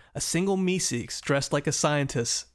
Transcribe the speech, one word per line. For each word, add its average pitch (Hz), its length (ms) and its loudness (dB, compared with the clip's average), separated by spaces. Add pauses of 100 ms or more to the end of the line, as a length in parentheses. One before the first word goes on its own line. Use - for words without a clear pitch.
(160)
a - 60 -6
single 190 360 2
Meeseeks 180 640 0
dressed 139 320 0
like 143 140 0
a 156 40 2
scientist 143 840 0